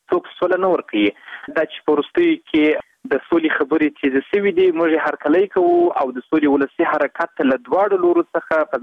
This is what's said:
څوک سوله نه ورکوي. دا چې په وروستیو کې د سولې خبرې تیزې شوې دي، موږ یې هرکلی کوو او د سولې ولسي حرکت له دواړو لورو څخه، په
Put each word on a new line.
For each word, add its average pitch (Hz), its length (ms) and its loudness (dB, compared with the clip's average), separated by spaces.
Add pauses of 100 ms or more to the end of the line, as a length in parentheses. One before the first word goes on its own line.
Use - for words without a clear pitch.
(120)
څوک 175 180 -2 (100)
سوله 180 260 0
نه 185 80 2
ورکوي. 104 340 -2 (480)
دا 160 160 0
چې - 140 -18
په 151 100 2
وروستیو 165 400 0 (140)
کې 151 160 2 (480)
د 135 140 -2
سولې 160 300 0
خبرې 156 300 0 (100)
تیزې 135 320 0
شوې 202 300 0
دي، 190 80 4 (100)
موږ 165 140 0
یې 156 160 0
هرکلی 151 480 0
کوو 175 240 4 (220)
او 143 100 0
د 123 160 -8
سولې 151 260 0
ولسي 143 400 0
حرکت 151 560 -4
له 131 160 0
دواړو 185 400 0
لورو 170 300 2
څخه، 160 340 -2
په 139 140 -4